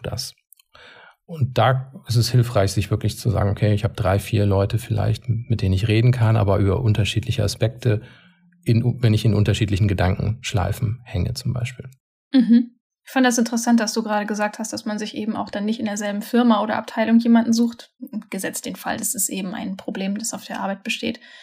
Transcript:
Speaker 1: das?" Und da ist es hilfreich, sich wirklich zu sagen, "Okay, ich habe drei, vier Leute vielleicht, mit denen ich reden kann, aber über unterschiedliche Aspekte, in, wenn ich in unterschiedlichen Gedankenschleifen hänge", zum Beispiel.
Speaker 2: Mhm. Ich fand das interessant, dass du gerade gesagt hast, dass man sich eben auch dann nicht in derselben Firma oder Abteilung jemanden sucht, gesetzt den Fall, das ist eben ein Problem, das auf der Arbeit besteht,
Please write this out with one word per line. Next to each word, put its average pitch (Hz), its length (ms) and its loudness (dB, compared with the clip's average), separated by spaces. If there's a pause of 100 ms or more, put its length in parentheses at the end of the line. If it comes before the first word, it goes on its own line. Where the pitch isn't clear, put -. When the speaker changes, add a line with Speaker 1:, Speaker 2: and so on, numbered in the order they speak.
Speaker 1:
das?" - 320 -8 (920)
Und 143 320 -4
da 131 340 2 (160)
ist 113 80 0
es 117 140 4
hilfreich, 107 420 2
sich - 200 -2
wirklich 104 260 -2
zu - 120 -2
sagen, 98 200 2
"Okay, 104 240 2
ich 104 100 0
habe 101 120 -4
drei, 98 240 2
vier 104 260 0
Leute 98 320 2
vielleicht, 107 500 -2
mit 110 340 -2
denen 95 120 2
ich 95 140 2
reden 117 240 6
kann, 110 260 4
aber 98 220 2
über 98 220 2
unterschiedliche 107 600 0
Aspekte, 107 600 0 (600)
in, 117 380 2
wenn 113 120 4
ich 107 120 0
in 107 80 4
unterschiedlichen 101 540 2
Gedankenschleifen 95 1160 -2
hänge", - 300 -4
zum - 180 -6
Beispiel. - 380 -8 (440)
Speaker 2:
Mhm. 240 380 4 (360)
Ich - 40 -20
fand 262 140 2
das 247 120 2
interessant, 233 420 2
dass 208 140 -2
du 226 80 0
gerade 208 240 -2
gesagt 208 320 -4
hast, 226 160 -8
dass 208 120 -10
man 214 120 -4
sich 214 180 -8
eben 214 200 -4
auch 196 160 -8
dann 202 140 -6
nicht 226 140 -2
in 220 60 -4
derselben 208 380 -4
Firma 233 400 2
oder 220 120 -4
Abteilung 226 440 0
jemanden 226 340 4
sucht, 233 380 -2 (400)
gesetzt - 340 -8
den 180 100 -8
Fall, - 220 -8
das - 160 -6
ist - 160 -4
eben 190 240 -6
ein 190 240 -8
Problem, 196 400 -6
das 226 160 -8
auf 196 120 -12
der 220 140 -10
Arbeit 196 240 -8
besteht, 226 360 -6 (240)